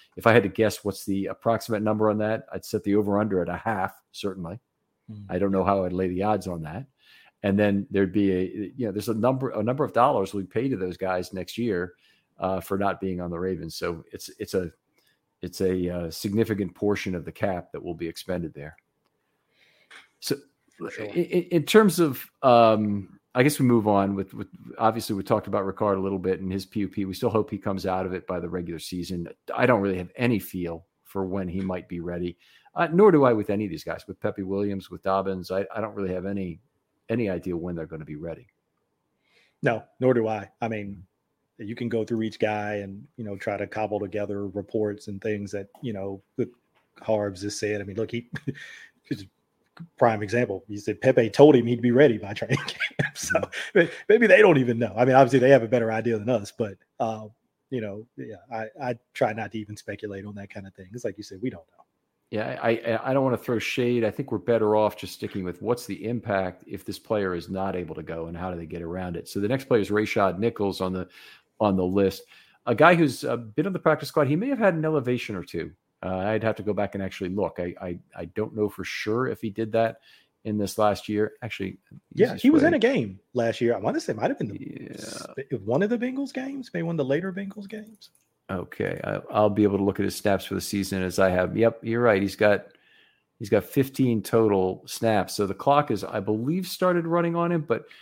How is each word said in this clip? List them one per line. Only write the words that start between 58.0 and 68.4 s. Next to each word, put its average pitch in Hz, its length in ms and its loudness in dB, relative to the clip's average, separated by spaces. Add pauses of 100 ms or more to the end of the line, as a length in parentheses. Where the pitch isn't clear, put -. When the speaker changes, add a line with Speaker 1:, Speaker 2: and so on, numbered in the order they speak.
Speaker 2:
yeah, 120 200 -12 (140)
I, 110 180 -8 (140)
I 123 160 -4 (140)
try 113 220 0
not 107 180 -8
to 113 60 -8
even 104 180 -10
speculate 101 480 -10
on 104 120 -12
that 101 120 -14
kind 98 180 -14
of 95 80 -20
thing. 92 200 -20
It's 123 100 -12
like 101 140 -6
you 104 60 -16
said, 95 180 -18
we 127 80 -4
don't - 160 -18 (100)
know. - 80 -20 (460)
Speaker 1:
Yeah, 117 320 -6
I, 117 80 2
I, 117 400 -2
I - 20 2
don't 135 120 2
wanna 127 120 2
throw 120 220 -2
shade. 120 460 0
I 107 60 2
think 127 220 -8
we're 107 60 -2
better 110 380 2
off 107 200 2
just - 160 -14
sticking 101 320 -8
with 87 160 -8
what's 117 240 -4
the 101 220 -10
impact 101 600 -4
if - 200 -12
this - 120 -10
player 98 360 -2
is 85 160 -8
not 95 260 -4
able 85 200 -6
to 82 60 -10
go 82 240 -8
and 85 100 -10
how 90 140 -6